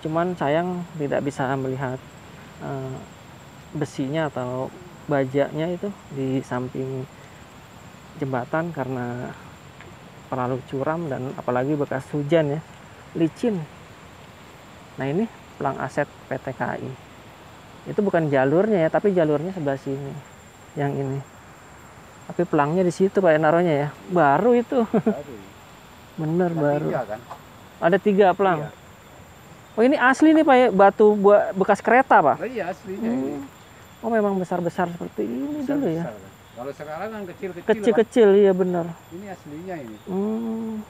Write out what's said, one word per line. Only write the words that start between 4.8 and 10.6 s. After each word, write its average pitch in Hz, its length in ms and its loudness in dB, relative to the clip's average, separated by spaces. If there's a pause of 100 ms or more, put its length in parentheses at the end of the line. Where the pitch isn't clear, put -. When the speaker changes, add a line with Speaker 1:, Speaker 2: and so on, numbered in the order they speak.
Speaker 1:
bajanya 143 580 0
itu 180 240 -6 (220)
di 135 260 -4
samping 131 640 -8 (1120)
jembatan 147 560 -4
karena 127 560 -6 (1040)
terlalu 127 380 -4